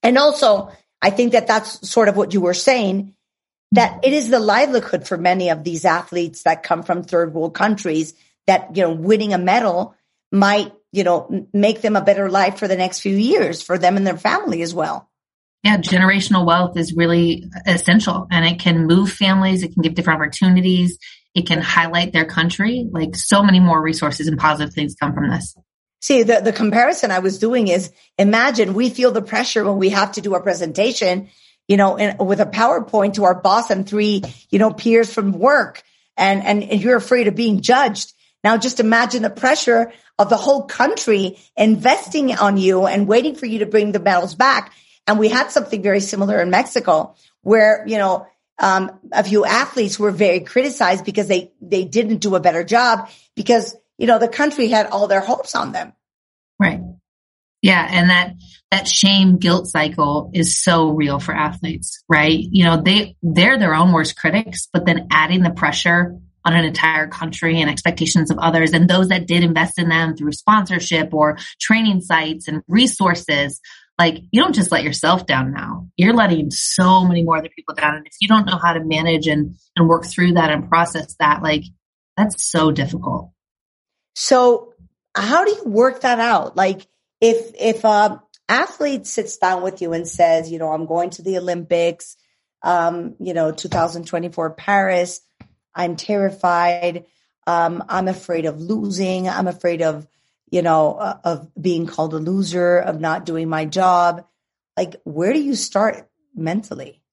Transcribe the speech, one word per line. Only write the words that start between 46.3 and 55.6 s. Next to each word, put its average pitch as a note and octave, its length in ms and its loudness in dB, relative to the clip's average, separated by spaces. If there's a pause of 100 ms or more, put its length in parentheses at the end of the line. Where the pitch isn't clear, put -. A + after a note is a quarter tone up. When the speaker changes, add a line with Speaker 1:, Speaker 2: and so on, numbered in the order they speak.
Speaker 1:
in F3 120 0
Mexico F#3 640 0 (260)
where, G#3+ 460 4
you A3 100 -4
know, F#3+ 300 -2 (320)
um, F#3+ 400 0 (120)
a - 120 0
few G3+ 220 2
athletes A3+ 540 -2
were G#3 120 0
very F3+ 300 2
criticized G3+ 600 -2
because G3 240 -4
they, F3+ 240 -2 (100)
they F#3 220 -2
didn't G#3+ 340 -2
do G3 180 -2
a F3+ 40 4
better E3+ 240 2
job A#3 460 0 (260)
because, A3 400 0 (220)
you A#3 100 -2
know, A3+ 120 4
the A#3 80 2
country C#4+ 400 -2
had G#3+ 200 0
all G3+ 200 -2
their F#3+ 140 2
hopes - 340 -4
on - 160 -4